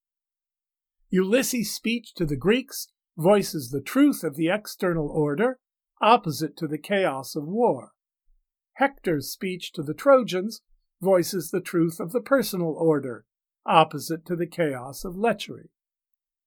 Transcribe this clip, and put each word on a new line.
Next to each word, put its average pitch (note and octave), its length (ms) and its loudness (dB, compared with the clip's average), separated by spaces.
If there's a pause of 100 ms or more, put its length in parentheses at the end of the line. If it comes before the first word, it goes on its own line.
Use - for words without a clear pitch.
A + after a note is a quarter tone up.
(1080)
Ulysses' G#3 640 0
speech A#3+ 420 -4
to E3+ 120 -2
the C#3+ 100 -2
Greeks A3+ 520 -2 (280)
voices E3+ 540 2
the C#3 100 -4
truth C#4 440 2
of D3 120 -6
the D#3+ 120 0
external F3+ 600 -2
order, D#3 520 0 (420)
opposite D#3+ 560 2
to E3 80 -4
the D3+ 120 -6
chaos D#3 580 -2
of D3+ 100 -6
war. F#3+ 460 0 (840)
Hector's F#3+ 560 -2
speech F3+ 420 -8
to D#3+ 100 -8
the D3 120 -6
Trojans A3 680 2 (400)
voices F3 500 2
the F#3 100 -2
truth E3+ 400 0
of F3 120 -8
the A#3+ 80 -2
personal G3+ 580 0
order, C3+ 460 0 (400)
opposite D#3+ 600 2
to F3 100 -6
the E3+ 100 -4
chaos C#3 580 -6
of F3+ 120 -10
lechery. G#3 540 -4 (760)